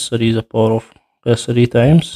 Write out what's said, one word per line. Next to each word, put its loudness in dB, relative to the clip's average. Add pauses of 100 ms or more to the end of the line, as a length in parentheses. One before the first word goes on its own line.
three -2
the -4
power 0
of፣ -4 (400)
ከስሪ -2 (100)
times 2